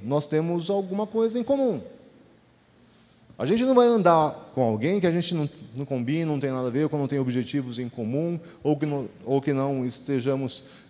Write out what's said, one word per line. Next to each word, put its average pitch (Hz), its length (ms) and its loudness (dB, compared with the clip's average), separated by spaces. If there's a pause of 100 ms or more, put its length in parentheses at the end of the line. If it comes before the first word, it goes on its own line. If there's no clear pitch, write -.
nós 143 240 -2
temos 165 420 -2
alguma 202 380 -2
coisa 226 320 0
em 233 40 -2
comum. 247 380 0 (1500)
A 120 120 -4
gente 226 160 2
não 262 100 4
vai 247 140 8
andar 170 680 4
com 131 80 0
alguém 123 380 2
que 180 80 2
a 170 40 4
gente 170 220 -2
não, 151 160 0 (260)
não 139 100 -6
combina, 143 460 -2
não 143 80 0
tem 135 120 -2
nada 127 160 -2
a - 20 -2
ver, 131 140 0
ou 151 60 0
que 151 60 -6
não 139 120 -2
tem 143 100 -2
objetivos 127 600 -2
em 123 100 -6
comum, 147 500 -4 (220)
ou 147 160 2
que 151 80 -4
não, 139 240 -4 (160)
ou 135 160 2
que 147 100 -2
não 135 320 -2
estejamos, 131 840 -4 (240)